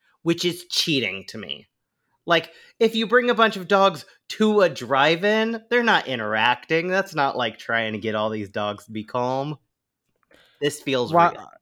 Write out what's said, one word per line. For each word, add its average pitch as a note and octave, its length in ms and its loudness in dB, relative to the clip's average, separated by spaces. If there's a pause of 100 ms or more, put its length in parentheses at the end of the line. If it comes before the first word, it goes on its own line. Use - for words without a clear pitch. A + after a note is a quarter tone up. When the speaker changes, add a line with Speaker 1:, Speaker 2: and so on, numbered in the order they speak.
(220)
Speaker 1:
which E3+ 220 -2
is F3 220 -4
cheating G#2 600 -4
to A2 100 -14
me. D2 280 -16 (600)
Like, E3 260 0 (260)
if A3+ 160 2
you A3 120 -2
bring A#3+ 240 2
a A#3 40 0
bunch G#3+ 220 2
of F3+ 120 -10
dogs F#3+ 360 2 (260)
to G#3+ 300 2
a F3+ 80 6
drive-in, E3+ 1000 0
they're A#3+ 120 2
not G3+ 260 2
interacting. B2 800 0
That's F#3 260 -2
not, C#3 220 0
like, A#2 220 -4
trying A2+ 340 -2
to G#2+ 60 -6
get G#2+ 180 -4
all G#2+ 140 -2
these G#2 200 -8
dogs G#2 340 -6
to A2 80 -20
be A2 120 -8
calm. C3 540 -4 (1000)
This C#3+ 200 -2
feels C3 320 -2
Speaker 2:
Wha- E3+ 180 6
Speaker 1:
real. - 200 -12 (120)